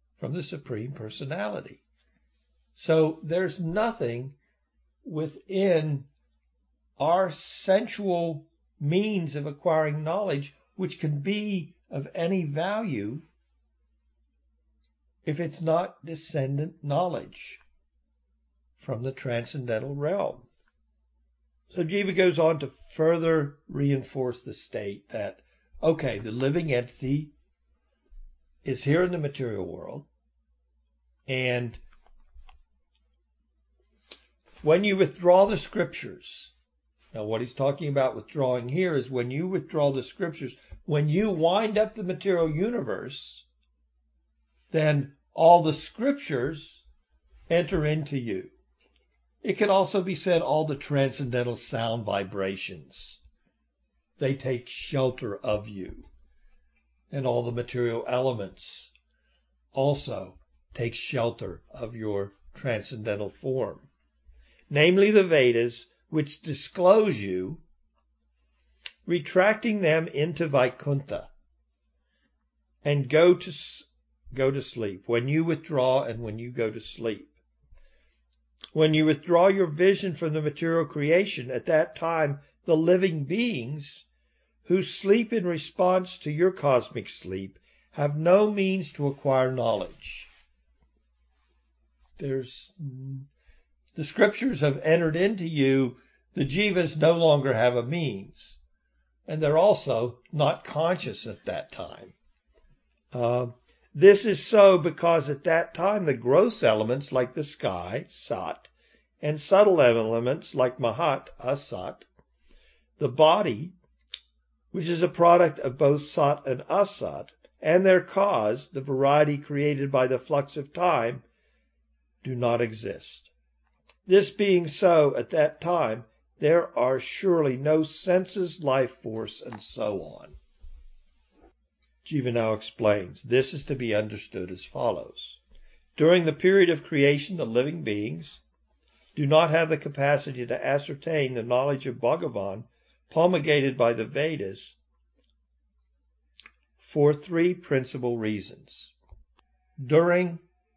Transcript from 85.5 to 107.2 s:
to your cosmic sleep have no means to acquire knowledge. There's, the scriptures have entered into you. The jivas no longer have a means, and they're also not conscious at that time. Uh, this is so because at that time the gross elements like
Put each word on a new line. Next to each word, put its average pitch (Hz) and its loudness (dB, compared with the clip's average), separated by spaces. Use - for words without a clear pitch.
to - -8
your 170 2
cosmic 127 0
sleep 95 -10
have 147 -4
no 185 4
means 190 -2
to 143 -4
acquire 131 0
knowledge. 113 -4
There's, 135 -8
the 156 -8
scriptures 208 0
have 139 0
entered 160 2
into 185 0
you. 135 2
The 139 -2
jivas 175 0
no 156 4
longer 147 4
have 123 2
a 120 0
means, 123 -8
and 156 -4
they're 151 2
also 127 2
not 151 0
conscious 151 -4
at 101 -14
that 90 -8
time. 95 -16
Uh, 123 -2
this 196 8
is 202 0
so 196 8
because 165 0
at 143 -8
that 165 0
time 190 0
the 143 2
gross 143 2
elements 113 2
like 127 -2